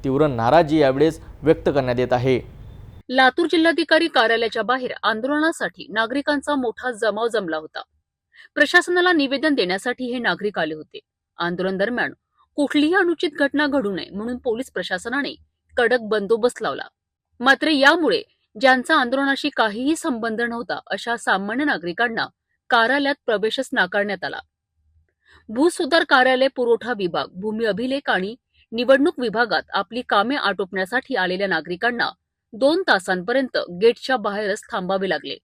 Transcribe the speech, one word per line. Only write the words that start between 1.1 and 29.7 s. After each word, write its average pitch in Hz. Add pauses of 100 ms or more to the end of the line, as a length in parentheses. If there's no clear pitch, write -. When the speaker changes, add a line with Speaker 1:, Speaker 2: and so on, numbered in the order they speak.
Speaker 1:
व्यक्त 147
करण्यात 131
येत 127
आहे. 127 (460)
Speaker 2:
लातूर 262
जिल्हाधिकारी 330
कार्यालयाच्या 226
बाहेर 247 (100)
आंदोलनासाठी 254
नागरिकांचा 269
मोठा 254
जमाव 220
जमला 196
होता. 156 (720)
प्रशासनाला 359
निवेदन 277
देण्यासाठी 233
हे 254
नागरिक 196
आले 160
होते. 156 (400)
आंदोलन 180
दरम्यान 202 (440)
कुठलीही 302
अनुचित 349
घटना 285
घडू 262
नये 165
म्हणून 220
पोलीस 247
प्रशासनाने 208 (420)
कडक 240
बंदोबस्त 220
लावला. 143 (580)
मात्र 269
यामुळे 285 (380)
ज्यांचा 262
आंदोलनाशी 269
काहीही 240
संबंध 226
नव्हता 233
अशा 233
सामान्य 214
नागरिकांना 196 (440)
कार्यालयात 277 (120)
प्रवेशच 220
नाकारण्यात 202
आला. - (1120)
भूसुधार 320
कार्यालय, 262
पुरवठा 240
विभाग, 175
भूमी 214
अभिलेख 254
आणि 202 (380)
निवडणूक 269
विभागात 220 (120)